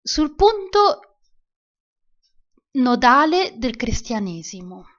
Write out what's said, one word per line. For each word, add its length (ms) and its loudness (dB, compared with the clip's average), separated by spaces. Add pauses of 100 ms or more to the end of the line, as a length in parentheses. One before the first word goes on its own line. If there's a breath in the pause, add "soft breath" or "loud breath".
sul 360 -4
punto 800 0 (1600)
nodale 840 2
del 160 -6
cristianesimo. 1080 -8 (140)